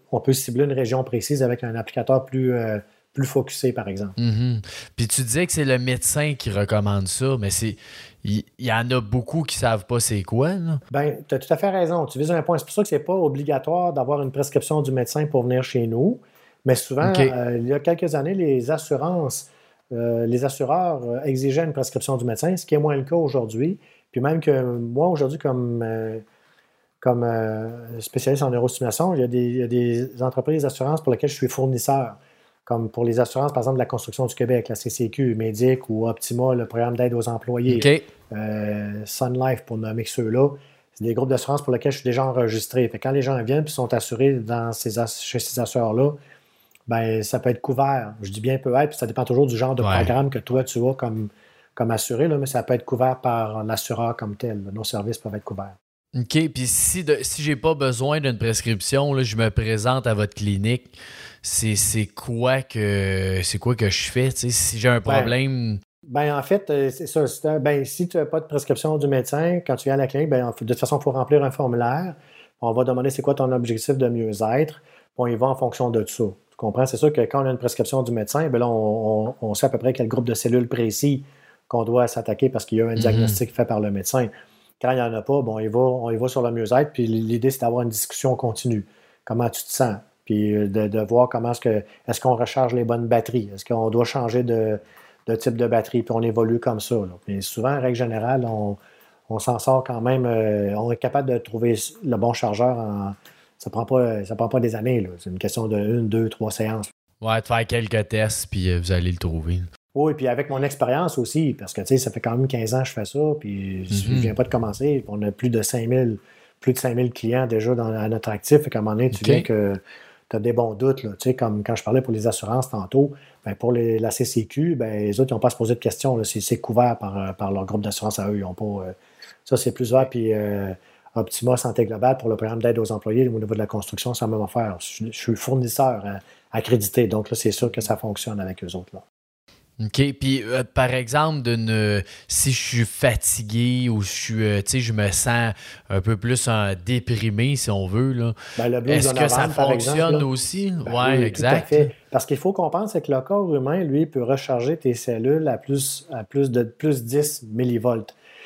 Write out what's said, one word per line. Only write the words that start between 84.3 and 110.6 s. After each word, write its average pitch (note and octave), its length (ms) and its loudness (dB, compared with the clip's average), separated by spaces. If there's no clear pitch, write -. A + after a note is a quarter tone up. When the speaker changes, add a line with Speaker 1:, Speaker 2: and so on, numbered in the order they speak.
Speaker 1:
Quand B2 100 0
il C3 60 2
n'y B2 60 2
en A#2 120 -2
a G#2+ 80 -4
pas, C#3 200 2
bon, A2+ 140 -4
on A2 40 -4
y A2 80 -2
va, A2 100 2
on B2+ 320 2
y A2+ 60 0
va B2 120 0
sur B2 140 0
le A#2+ 100 0
mieux-être. A#2 400 2
Puis A#2+ 140 0
l'idée, A2+ 440 0
c'est C3 120 -4
d'avoir A#2+ 200 2
une A#2+ 60 -2
discussion A#2 480 -2
continue. A2+ 500 -2
Comment A#2 240 -2
tu - 160 -6
te - 60 -14
sens ? A2+ 260 0
Puis, G#2 300 2
euh, G#2 140 2
de, G#2+ 180 0
de G#2 140 -2
voir A#2 280 4
comment A#2 220 -2
est-ce A#2+ 100 -4
que, G#2+ 220 2
est-ce A#2+ 140 -2
qu'on B2+ 160 4
recharge A#2+ 380 0
les A#2+ 100 2
bonnes A#2 240 0
batteries ? A2+ 460 2
Est-ce G2 100 -14
qu'on A2+ 260 0
doit A#2+ 140 4
changer A#2+ 380 0
de, A2 360 0
de A2+ 100 0
type A#2 200 0
de A#2+ 100 2
batterie ? A2+ 360 2
Puis A#2 120 -4
on A2+ 80 0
évolue A#2 380 2
comme A2+ 200 0
ça, - 140 -2
là. F#2 300 -2
Puis G2 180 -4
souvent, B2+ 340 -2
en C#3 40 -2
règle B2+ 160 0
générale, A#2+ 480 0
on, G#2 320 -2
on A2 80 -4
s'en A#2+ 200 -2
sort C3 260 2
quand A#2+ 160 -6
même, B2+ 260 2
euh, G#2 500 2
on A#2 160 -2
est A#2 40 -2
capable C3+ 340 0
de A#2+ 80 2
trouver A#2 360 0
le A#2+ 120 0
bon A#2 160 2
chargeur A#2 440 0
en, G2+ 380 -4
ça - 120 -12
prend A#2 140 -4
pas, A#2 400 2
ça G#2 100 -8
prend A2+ 140 0
pas C3 100 0
des A2+ 160 2
années, A#2 260 0
là. F#2 180 -4
C'est F#2 120 -12
une F#2 80 -8
question A2 300 -2
de G#2+ 100 0
une, A2 300 0
deux, A2+ 200 2
trois A2 220 -4
séances. G#2+ 400 -4
Speaker 2:
Ouais, A2 200 0
de - 60 -6
faire A2+ 200 0
quelques A2 420 0
tests, G#2+ 420 -2
puis, F2+ 180 0
euh, F2 120 2
vous E2+ 100 -2
allez F2+ 220 2
le E2+ 60 -4
trouver. E2 420 -2
Speaker 1:
Oui, D3 200 2
puis C3 120 -2
avec B2 220 0
mon C3+ 140 -2